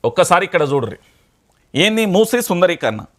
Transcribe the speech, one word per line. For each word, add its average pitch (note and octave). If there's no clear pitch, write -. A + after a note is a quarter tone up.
ఒక్కసారి F3+
ఇక్కడ F3
చూడుర్రి, C3+
ఏంది G#3+
మూసీ A3
సుందరీకరణ. E3+